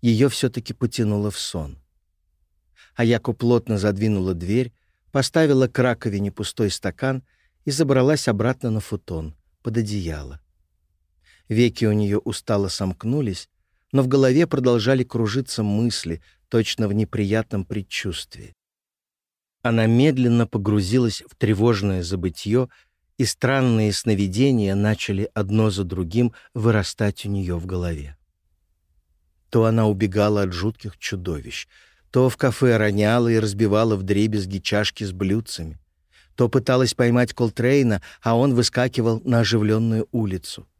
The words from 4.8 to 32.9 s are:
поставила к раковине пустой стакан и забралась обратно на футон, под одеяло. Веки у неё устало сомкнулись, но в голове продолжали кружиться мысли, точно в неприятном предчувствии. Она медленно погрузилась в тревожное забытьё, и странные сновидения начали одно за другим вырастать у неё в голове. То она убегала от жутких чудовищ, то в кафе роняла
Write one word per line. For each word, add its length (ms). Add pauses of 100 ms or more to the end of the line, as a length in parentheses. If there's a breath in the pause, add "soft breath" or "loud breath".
поставила 580
к 100
раковине 520
пустой 400
стакан 520 (400)
и 80
забралась 560
обратно 420
на 120
футон, 540 (260)
под 160
одеяло. 600 (1120 soft breath)
Веки 360
у 60
неё 280
устало 500
сомкнулись, 800 (420)
но 100
в 60
голове 400
продолжали 560
кружиться 600
мысли, 580 (280 soft breath)
точно 380
в 60
неприятном 720
предчувствии. 880 (1080)
Она 240
медленно 600
погрузилась 840
в 60
тревожное 680
забытьё, 680 (480 soft breath)
и 80
странные 680
сновидения 800
начали 640
одно 340
за 140
другим 500 (200 loud breath)
вырастать 720
у 40
неё 280
в 80
голове. 520 (1300)
То 160
она 220
убегала 560
от 100
жутких 440
чудовищ, 680 (420 soft breath)
то 200
в 80
кафе 400
роняла 500